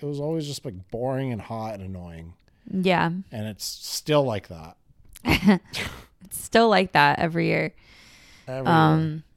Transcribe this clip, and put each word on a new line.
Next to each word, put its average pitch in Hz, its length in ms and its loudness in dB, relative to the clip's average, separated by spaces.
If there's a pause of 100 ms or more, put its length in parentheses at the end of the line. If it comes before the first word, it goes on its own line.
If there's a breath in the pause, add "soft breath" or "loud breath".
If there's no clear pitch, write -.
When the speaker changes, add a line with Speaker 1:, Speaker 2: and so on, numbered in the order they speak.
Speaker 1:
It 147 60 -8
was 143 120 -6
always 156 300 -4
just, 139 160 -10
like, 95 260 -14
boring 131 400 -4
and 110 100 -6
hot 110 340 -8
and 98 100 -12
annoying. 87 500 -12 (340)
Speaker 2:
Yeah. 175 440 2 (180)
Speaker 1:
And 110 160 -8
it's 104 180 -10
still - 600 0
like 110 240 -4
that. 80 280 -16 (460)
Speaker 2:
<laughs> 196 380 4 (640 loud breath)
It's - 180 -14
still 226 260 4
like 190 240 2
that 143 280 4
every 165 260 0
year. 160 260 -2 (760 soft breath)
Speaker 1:
Every 131 220 -6
Speaker 2:
Um, 160 300 6
Speaker 1:
year. 160 220 -4 (140)